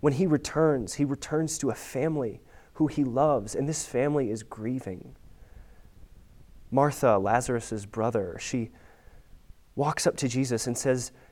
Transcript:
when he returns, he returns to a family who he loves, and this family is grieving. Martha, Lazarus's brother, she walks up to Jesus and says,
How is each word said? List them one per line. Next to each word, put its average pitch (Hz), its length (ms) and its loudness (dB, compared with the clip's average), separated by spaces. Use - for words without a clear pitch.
when 147 120 4
he 160 140 2
returns, 151 680 2
he 143 100 2
returns 151 540 -2
to 135 120 0
a 113 40 -2
family 135 680 -4
who 156 120 2
he 147 180 0
loves, 127 500 2
and 139 140 0
this 151 180 -4
family 135 440 0
is 107 120 -4
grieving. 110 760 -8
Martha, 131 480 4
Lazarus's 113 640 0
brother, 107 560 -2
she - 300 -4
walks 143 320 0
up - 100 2
to 139 120 -2
Jesus 120 380 -2
and 120 120 -4
says, 127 320 0